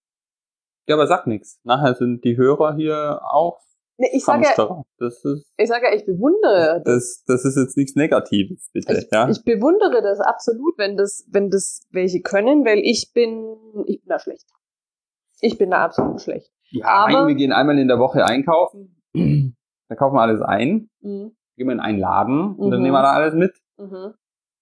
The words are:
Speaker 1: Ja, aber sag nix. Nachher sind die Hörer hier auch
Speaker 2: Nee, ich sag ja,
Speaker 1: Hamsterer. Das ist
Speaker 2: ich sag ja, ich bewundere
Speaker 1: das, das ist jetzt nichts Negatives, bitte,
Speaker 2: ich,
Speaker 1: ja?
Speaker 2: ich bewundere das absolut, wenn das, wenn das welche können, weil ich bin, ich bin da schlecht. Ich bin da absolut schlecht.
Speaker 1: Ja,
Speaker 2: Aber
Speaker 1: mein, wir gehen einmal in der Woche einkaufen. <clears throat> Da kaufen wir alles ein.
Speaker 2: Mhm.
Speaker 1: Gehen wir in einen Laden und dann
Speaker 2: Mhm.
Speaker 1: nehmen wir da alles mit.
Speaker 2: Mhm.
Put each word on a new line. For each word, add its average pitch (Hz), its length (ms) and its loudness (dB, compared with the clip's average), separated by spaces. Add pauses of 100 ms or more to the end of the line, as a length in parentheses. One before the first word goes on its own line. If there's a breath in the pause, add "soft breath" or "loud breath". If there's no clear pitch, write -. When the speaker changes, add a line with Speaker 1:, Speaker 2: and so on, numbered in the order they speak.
(880)
Speaker 1:
Ja, 151 100 0
aber 151 100 2
sag 180 200 0
nix. - 380 -6
Nachher 127 300 2
sind 120 300 -4
die 120 120 0
Hörer 147 400 2
hier 151 440 -4 (100)
auch 160 300 0 (360)
Speaker 2:
Nee, 254 160 0
ich 269 120 -2
sag 285 160 2
ja, 302 80 4
Speaker 1:
Hamsterer. 208 360 0 (140)
Das 120 260 -8
ist 143 320 -6
Speaker 2:
ich 214 120 0
sag 233 140 -2
ja, 233 120 2
ich 214 120 -4
bewundere 190 800 2
Speaker 1:
das, - 420 -2
das 127 180 0
ist 135 120 -2
jetzt 131 200 -2
nichts 139 200 -2
Negatives, 123 760 -2
bitte, 101 260 -4
Speaker 2:
ich, - 140 -8
Speaker 1:
ja? 110 160 2
Speaker 2:
ich 220 160 -4
bewundere 254 580 2
das 196 180 -2
absolut, 240 580 -2
wenn 202 180 -4
das, 196 340 -4
wenn 202 200 0
das - 400 -4
welche 180 300 -2
können, 247 440 2
weil 214 160 4
ich - 340 -2
bin, 220 420 -2 (300)
ich 202 160 -4
bin - 60 -16
da 160 100 -2
schlecht. - 280 -14 (960)
Ich 226 180 -2
bin 185 120 0
da 175 140 2
absolut - 360 -4
schlecht. - 300 -12 (200)
Speaker 1:
Ja, - 160 -8
Speaker 2:
Aber - 260 4
Speaker 1:
mein, 277 160 4
wir - 60 2
gehen 135 180 0
einmal 143 260 2
in 131 100 2
der 123 100 2
Woche 127 260 2
einkaufen. 165 760 -2 (140)
<clears throat> 147 420 0 (340)
Da 113 60 -8
kaufen 139 200 0
wir 117 60 4
alles 110 180 2
ein. 143 480 -2 (140)
Speaker 2:
Mhm. 202 340 -12 (200)
Speaker 1:
Gehen 127 120 -8
wir 127 60 -2
in 104 60 -6
einen 104 180 -2
Laden 117 580 0
und 202 140 -2
dann 123 100 2
Speaker 2:
Mhm. 180 40 2
Speaker 1:
nehmen 135 120 2
wir 131 60 4
da 139 100 4
alles 156 220 0
mit. 180 200 2 (220)
Speaker 2:
Mhm. 190 380 -16 (480)